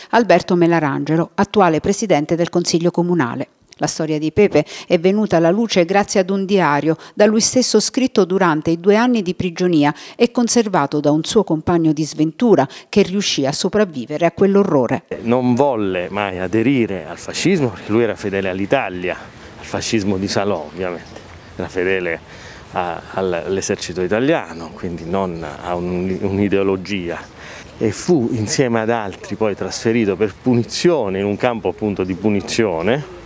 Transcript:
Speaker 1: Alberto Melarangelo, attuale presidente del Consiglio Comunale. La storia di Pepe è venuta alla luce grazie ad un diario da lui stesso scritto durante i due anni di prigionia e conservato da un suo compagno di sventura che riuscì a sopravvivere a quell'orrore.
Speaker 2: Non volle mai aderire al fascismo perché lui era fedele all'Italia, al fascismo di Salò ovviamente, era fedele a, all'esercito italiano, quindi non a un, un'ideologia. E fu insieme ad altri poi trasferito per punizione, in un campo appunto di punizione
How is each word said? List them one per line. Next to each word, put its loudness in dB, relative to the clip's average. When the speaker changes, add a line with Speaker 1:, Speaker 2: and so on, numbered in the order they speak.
Speaker 1:
Alberto 4
Melarangelo, 2
attuale 4
presidente 0
del 0
Consiglio 0
Comunale. 0
La -2
storia -4
di -2
Pepe 4
è 4
venuta 2
alla 4
luce 2
grazie 2
ad -4
un -2
diario 2
da 4
lui 2
stesso 2
scritto 0
durante 2
i 0
due 4
anni 2
di -4
prigionia 2
e 2
conservato 0
da 2
un 2
suo 2
compagno 0
di -2
sventura 2
che 4
riuscì -2
a 0
sopravvivere -2
a 2
quell'orrore. 2
Speaker 2:
Non 2
volle 2
mai -4
aderire 0
al -12
fascismo 0
perché -10
lui 4
era 0
fedele -4
all'Italia, -2
al -18
fascismo -2
di -4
Salò -2
ovviamente, -10
era -6
fedele -2
a, -4
all'esercito -4
italiano, -2
quindi -8
non -4
a -6
un, -4
un'ideologia. -2
E 0
fu 0
insieme 0
ad -2
altri -6
poi 0
trasferito 0
per -2
punizione, 0
in -2
un 0
campo 0
appunto -2
di -2
punizione 0